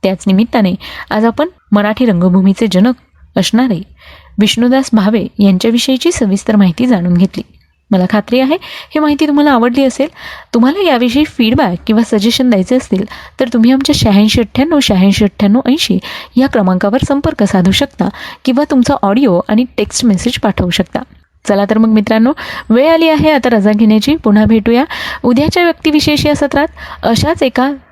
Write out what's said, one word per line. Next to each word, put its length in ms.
त्याच 240
निमित्ताने 480
आज 140
आपण 220
मराठी 340
रंगभूमीचे 680
जनक 220
असणारे 440
विष्णुदास 540
भावे 340
यांच्याविषयीची 720
सविस्तर 440
माहिती 300
जाणून 280
घेतली. 300
मला 180
खात्री 300
आहे 220
ही 380
माहिती 280
तुम्हाला 240
आवडली 320
असेल. 240
तुम्हाला 300
याविषयी 420
फीडबॅक 520
किंवा 300
सजेशन 320
द्यायचे 260
असतील 300
तर 140
तुम्ही 180
आमच्या 240
शहाऐंशी 460
अठ्ठ्याण्णव 380
शहाऐंशी 440
अठ्ठ्याण्णव 420
ऐंशी 320
या 100
क्रमांकावर 500
संपर्क 360
साधू 280
शकता 380
किंवा 260
तुमचा 300
ऑडिओ 460
आणि 180
टेक्स्ट 280
मेसेज 340
पाठवू 300
शकता. 300
चला 220
तर 80
मग 120
मित्रांनो, 440
वेळ 200
आली 200
आहे 220
आता 180
रजा 260
घेण्याची. 400
पुन्हा 300
भेटूया 380
उद्याच्या 400
व्यक्तिविशेष 640
या 100
सत्रात 320
अशाच 400
एका 280